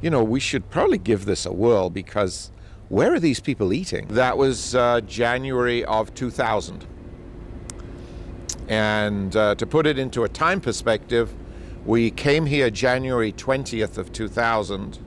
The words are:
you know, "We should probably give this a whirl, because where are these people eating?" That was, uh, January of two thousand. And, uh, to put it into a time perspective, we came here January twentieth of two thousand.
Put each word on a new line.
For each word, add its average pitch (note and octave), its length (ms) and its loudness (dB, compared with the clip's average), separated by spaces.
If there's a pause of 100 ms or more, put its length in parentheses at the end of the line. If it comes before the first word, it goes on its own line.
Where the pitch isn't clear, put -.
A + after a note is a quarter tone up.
you E3 100 -2
know, C3 120 6
"We A2+ 180 4
should - 300 -2
probably D4+ 280 4
give F#2+ 260 2
this G2 200 0
a F#2 80 -4
whirl, G2 380 4
because F#2+ 600 -4 (380)
where D3+ 240 4
are D4+ 80 2
these D3+ 200 2
people G#2 320 0
eating?" D#3 360 -2
That A#2 300 2
was, C3 360 0
uh, A#2+ 280 4
January A#2+ 840 0
of A2 300 -2
two B2 160 -4
thousand. A2 560 -2 (1800)
And, G#2+ 680 0
uh, G#2+ 220 4
to A2+ 100 -4
put D#3 200 2
it D3 120 2
into B2 240 -2
a G#2 60 0
time E3+ 320 0
perspective, A#2 760 0 (500)
we A2+ 260 4
came D3+ 360 2
here C#3 240 2
January B2 640 0
twentieth A#2+ 680 -2
of F#2+ 140 -8
two A2 160 -6
thousand. G#2 800 -2